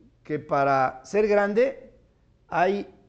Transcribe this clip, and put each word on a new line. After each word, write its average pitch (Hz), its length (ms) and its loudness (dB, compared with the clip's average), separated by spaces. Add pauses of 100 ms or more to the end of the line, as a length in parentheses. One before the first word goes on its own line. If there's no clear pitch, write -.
(220)
que 151 160 -6
para 139 680 0
ser 214 220 0
grande 208 640 0 (540)
hay 196 480 -2 (140)